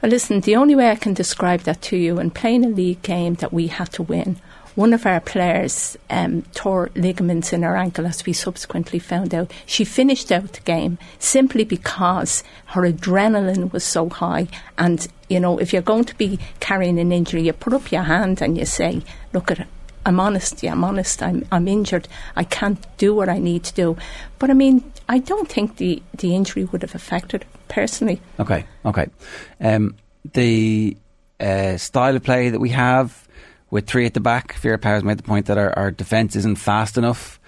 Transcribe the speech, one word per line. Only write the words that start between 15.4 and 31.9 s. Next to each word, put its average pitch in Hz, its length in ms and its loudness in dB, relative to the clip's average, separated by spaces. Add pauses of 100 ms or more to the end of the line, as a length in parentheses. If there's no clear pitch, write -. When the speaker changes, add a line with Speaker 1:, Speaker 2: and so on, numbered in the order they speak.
Speaker 1:
if - 140 -2
you're 185 100 2
going 226 220 4
to - 100 -10
be 202 240 -2 (200)
carrying 180 380 0
an 175 140 2
injury, 175 320 0
you 160 100 2
put 233 200 -2
up 269 180 -2
your 185 100 0
hand 180 400 2
and 165 160 0
you - 80 -2
say, - 380 -2 (280)
"Look 185 200 -2
at - 80 -2
it. 175 80 -8 (400)
I'm 180 120 4
honest, 196 440 -2
yeah, 156 80 -2
I'm 175 120 0
honest, 190 380 -2
I'm, - 300 -2
I'm 175 160 2
injured, 196 400 0 (280)
I 165 80 0
can't - 400 -2 (140)
do 208 160 4
what 196 160 2
I 175 80 0
need 175 280 0
to - 100 -10
do." 170 200 2 (440)
But, 269 100 2
I 269 60 6
mean, 269 360 6 (160)
I 254 120 4
don't 349 280 -2
think 214 300 -4
the, 180 240 -2 (160)
the 180 180 0
injury 190 280 0
would 180 180 -4
have - 140 -10
affected - 480 -6
her, - 60 -20 (180)
personally. 226 540 -2 (180)
Speaker 2:
Okay, 98 260 0 (200)
okay. 98 200 0 (560)
Um, 107 340 2 (380)
the, 110 640 2 (420)
uh, 98 380 0
style 135 380 0